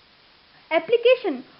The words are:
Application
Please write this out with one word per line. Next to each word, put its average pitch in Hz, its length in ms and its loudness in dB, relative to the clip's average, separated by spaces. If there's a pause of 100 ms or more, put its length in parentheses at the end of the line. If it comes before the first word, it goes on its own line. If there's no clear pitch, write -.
(720)
Application 415 720 0 (160)